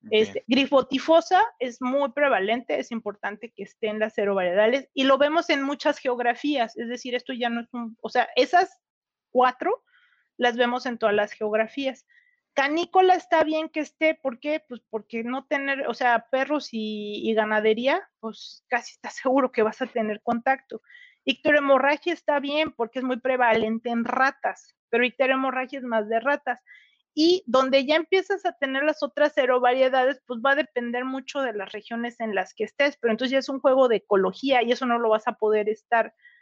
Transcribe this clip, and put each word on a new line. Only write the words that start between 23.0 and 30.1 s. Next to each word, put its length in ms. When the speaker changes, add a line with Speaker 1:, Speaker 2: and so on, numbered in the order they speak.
Speaker 2:
muy 140
prevalente 680
en 160
ratas, 720
pero 160
icterohemorragia 720
es 80
más 240
de 100
ratas. 400
Y 300
donde 400
ya 80
empiezas 500
a 100
tener 280
las 220
otras 300
serovariedades, 920